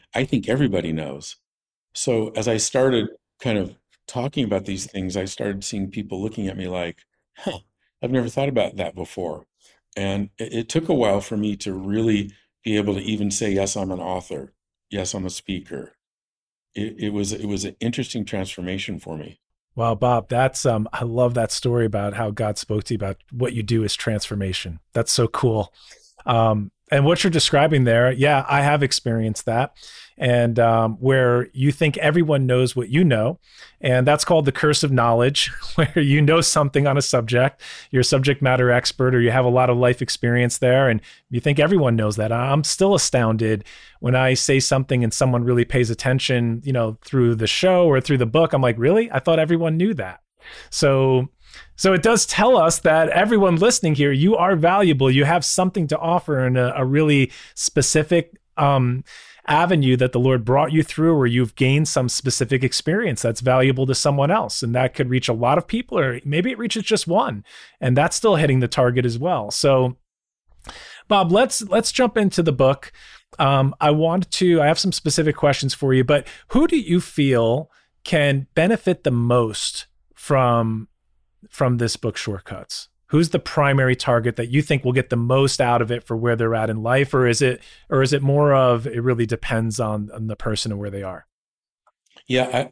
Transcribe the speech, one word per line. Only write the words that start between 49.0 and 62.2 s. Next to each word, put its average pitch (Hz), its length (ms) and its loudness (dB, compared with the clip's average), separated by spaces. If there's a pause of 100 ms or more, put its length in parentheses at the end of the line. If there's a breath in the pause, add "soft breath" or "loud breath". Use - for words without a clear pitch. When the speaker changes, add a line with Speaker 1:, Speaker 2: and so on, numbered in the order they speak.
Speaker 2:
I 135 80 -2
thought 165 180 2
everyone 160 400 0
knew 202 160 0
that." 95 280 -10 (500 loud breath)
So, 135 580 2 (460 loud breath)
so 190 180 2
it 175 80 2
does 220 240 2
tell 214 320 2
us 165 220 2
that 160 300 4
everyone 196 480 4
listening 185 360 2
here, 143 180 2
you 165 240 4
are 185 200 2
valuable. 160 560 4
You 139 140 4
have 165 200 2
something 185 440 0
to 151 100 -2
offer 160 440 -2
in 127 140 2
a, 123 180 0
a 131 100 -2
really 143 460 2 (220 loud breath)
specific, - 800 0 (220)
um, 131 460 0 (460 loud breath)
avenue 151 460 4
that 127 160 0
the 120 80 -2
Lord 127 240 2
brought 139 300 2
you 156 100 2
through, 160 340 2
where 131 80 4
you've 120 300 0
gained 139 320 2
some 127 220 -2
specific 131 560 -2